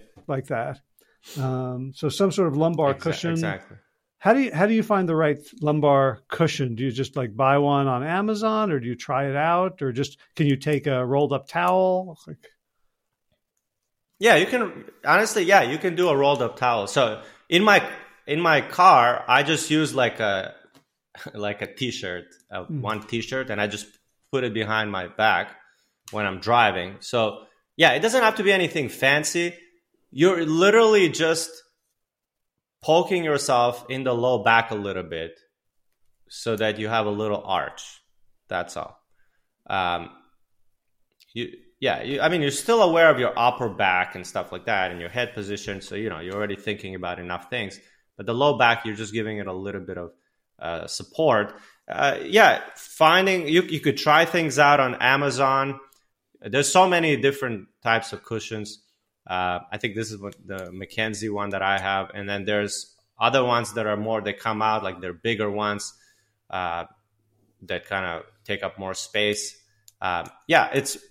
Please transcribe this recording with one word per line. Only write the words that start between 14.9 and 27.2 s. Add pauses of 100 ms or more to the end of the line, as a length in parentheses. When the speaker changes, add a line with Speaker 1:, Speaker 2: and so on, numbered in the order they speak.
Speaker 2:
honestly,
yeah,
you
can
do
a
rolled
up
towel.
So (260)
in
my, (400)
in
my
car,
I
just
use,
like,
a, (600)
<laughs>
like,
a
t-shirt, (260)
a
Speaker 1:
Mm.
Speaker 2:
one
t-shirt,
and
I
just (460)
put
it
behind
my
back (540)
when
I'm
driving.
So (320)